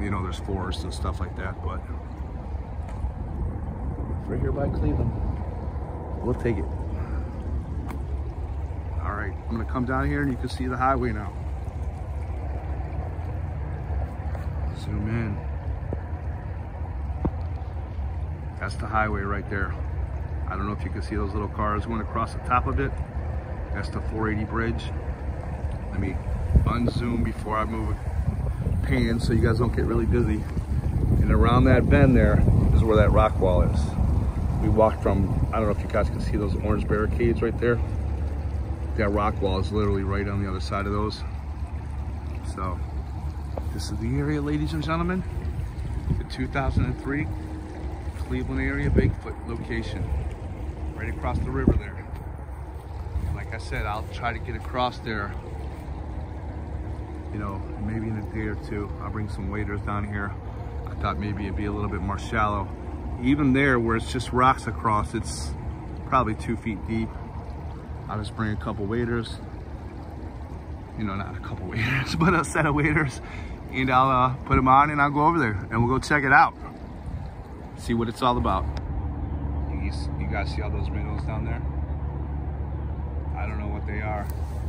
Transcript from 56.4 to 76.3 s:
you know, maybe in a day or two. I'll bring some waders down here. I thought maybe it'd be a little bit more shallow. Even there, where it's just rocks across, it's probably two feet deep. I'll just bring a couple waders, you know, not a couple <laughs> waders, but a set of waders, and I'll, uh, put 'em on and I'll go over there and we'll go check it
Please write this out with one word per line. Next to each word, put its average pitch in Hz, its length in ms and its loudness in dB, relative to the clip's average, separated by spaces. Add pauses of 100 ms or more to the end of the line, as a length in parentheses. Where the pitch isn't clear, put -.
you 101 80 -4
know, 98 220 -4 (240)
maybe 110 240 -2
in 110 80 -2
a 104 180 -6
day 110 120 -2
or 104 80 -4 (120)
two. 101 240 -4 (100)
I'll 107 80 -6
bring 104 200 -4
some 98 200 -6
waders 101 340 -2
down 104 220 -2
here. 101 280 -4 (540)
I - 80 -8
thought 98 220 -2
maybe 101 280 -2
it'd 98 100 -2
be 101 120 -2
a 104 40 -2
little 101 180 -2
bit 101 120 -4
more 98 180 -2
shallow. 104 480 0 (560)
Even 139 300 6
there, 135 260 6
where 113 160 2
it's 113 160 -2
just 131 220 -2
rocks 127 340 4
across, 107 480 0
it's - 360 -4 (560)
probably 117 280 4
two 113 220 -2
feet 107 280 -4
deep. 110 220 -2 (1000)
I'll 104 100 -4
just 104 160 -8
bring 110 160 -2
a 104 60 -2
couple 107 280 -4
waders, 117 480 -2 (1600)
you 110 80 -4
know, 98 100 -4
not 87 180 -6
a - 60 -8
couple 95 280 -8
<laughs> - 20 -8
waders, 123 480 -2
but 165 160 6
a 165 100 4
set 160 220 0
of 147 100 4
waders, 147 460 2 (500)
and 131 180 0
I'll, 131 200 6
uh, 127 240 4 (100)
put 139 140 4
'em 131 100 6
on 139 220 10
and 147 120 2
I'll 147 100 6
go 147 160 4
over 170 120 6
there 104 320 2
and 113 100 2
we'll 123 160 4
go 120 80 -2
check 147 200 4
it 135 80 6